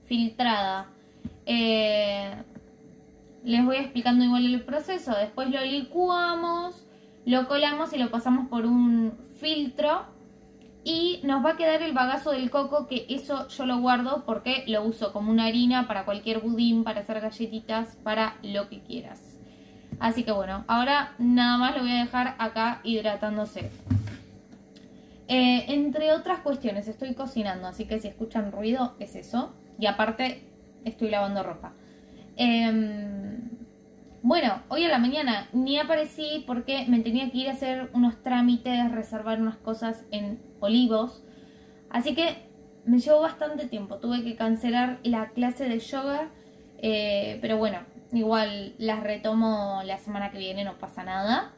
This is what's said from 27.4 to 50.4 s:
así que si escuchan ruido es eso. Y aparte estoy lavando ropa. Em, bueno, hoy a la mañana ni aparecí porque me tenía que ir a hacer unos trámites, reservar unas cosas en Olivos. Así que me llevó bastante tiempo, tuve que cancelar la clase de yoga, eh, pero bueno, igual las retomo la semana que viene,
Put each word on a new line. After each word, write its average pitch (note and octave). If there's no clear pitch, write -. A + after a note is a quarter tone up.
así G#3+
que A3
si G#3
escuchan G#3+
ruido A#3
es -
eso. A#3
Y G#3
aparte A3
estoy A3+
lavando G3+
ropa. F3
Em, A3
bueno, B3+
hoy D#4
a E4+
la C4
mañana B3
ni C4+
aparecí D4+
porque B3
me A#3
tenía B3
que B3
ir C4
a B3+
hacer B3+
unos A#3+
trámites, B3
reservar A3
unas A3
cosas A3
en G#3
Olivos. A3+
Así B3
que E4
me A#3+
llevó D4+
bastante D4+
tiempo, G3+
tuve A#3+
que A3+
cancelar A#3+
la A3
clase B3
de A3+
yoga, C#4
eh, G#3+
pero A3
bueno, G3+
igual G#3+
las G#3+
retomo G#3
la F#3+
semana G3+
que G3+
viene, F#3+